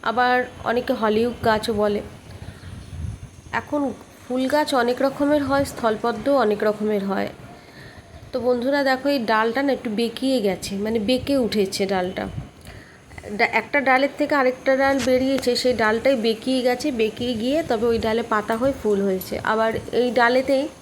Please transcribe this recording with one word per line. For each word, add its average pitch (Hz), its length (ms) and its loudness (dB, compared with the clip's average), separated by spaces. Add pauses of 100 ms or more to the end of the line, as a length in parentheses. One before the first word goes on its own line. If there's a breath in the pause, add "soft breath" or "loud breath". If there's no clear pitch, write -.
আবার 247 400 2 (200)
অনেকে 240 300 0
হলিউড 220 520 0
গাছও 220 280 2
বলে। 208 280 0 (1500 loud breath)
এখন 269 420 -2 (340)
ফুল 262 200 -2
গাছ 294 260 2
অনেক 247 280 2
রকমের 285 420 2
হয়, 277 220 2
স্থলপদ্ম 226 680 -2
অনেক 214 320 2
রকমের 214 400 0
হয়। 196 260 -2 (1000 loud breath)
তো 262 80 -4
বন্ধুরা 247 440 2
দেখো, 269 260 0
এই 285 100 2
ডালটা 226 420 2
না 277 120 2
একটু 240 160 -4
বেঁকিয়ে 233 520 0
গেছে, 190 340 -2
মানে, 220 240 0
বেঁকে 254 380 2
উঠেছে 202 480 0
ডালটা। 185 420 -2 (1080 loud breath)
ডা-, 220 140 0
একটা 226 300 0
ডালের 262 360 4
থেকে 294 180 0
আরেকটা 254 400 2
ডাল 269 300 2
বেরিয়েছে, 254 500 2
সেই 254 180 2
ডালটাই 226 420 2
বেঁকিয়ে 226 460 0
গেছে। 247 300 0
বেঁকিয়ে 226 420 -2
গিয়ে 262 300 0
তবে 233 220 0
ওই 233 120 2
ডালে 226 260 0
পাতা 220 340 0
হয়ে 262 160 2 (100)
ফুল 208 180 2
হয়েছে। 190 380 -2
আবার 220 340 0 (180)
এই 247 200 2
ডালেতেই 262 560 2 (140)